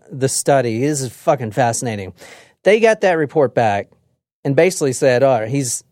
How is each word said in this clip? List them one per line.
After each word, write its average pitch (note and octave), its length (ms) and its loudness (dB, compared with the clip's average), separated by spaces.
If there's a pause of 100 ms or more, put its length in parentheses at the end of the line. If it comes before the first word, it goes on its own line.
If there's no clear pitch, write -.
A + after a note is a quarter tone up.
(120)
the C3 160 -4
study. B2 500 0
This C#3+ 220 -2
is B2+ 120 -8
fucking B2 380 -2
fascinating. A2 600 -4 (500)
They G#3 160 4
got A3 220 2
that F#3 140 2
report D3+ 380 0
back G2+ 360 0 (560)
and C#3 100 -2
basically D#3+ 380 0
said, B2+ 320 2
"All C3 160 2
right, A2 80 -6
he's, C3+ 440 -6